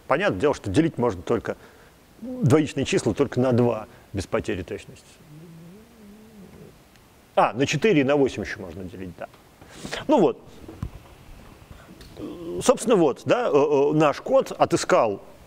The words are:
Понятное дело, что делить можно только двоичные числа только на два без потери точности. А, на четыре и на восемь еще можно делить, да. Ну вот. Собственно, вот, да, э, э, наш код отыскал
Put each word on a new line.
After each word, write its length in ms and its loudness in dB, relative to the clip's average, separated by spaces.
Понятное 340 -2
дело, 140 2
что 160 -10
делить 280 0
можно 240 -2
только 340 -4
двоичные 640 0
числа 300 -2
только 260 -2
на 120 2
два 360 0
без 140 -6
потери 360 -4
точности. 440 -14
А, 200 2
на 120 0
четыре 360 2
и 20 4
на 120 2
восемь 260 0
еще 180 -10
можно 240 -14
делить, 340 -14
да. 100 -12
Ну 120 6
вот. 180 2
Собственно, 360 2
вот, 280 2
да, 240 0
э, 20 -2
э, 440 2
наш 260 2
код 320 0
отыскал 680 0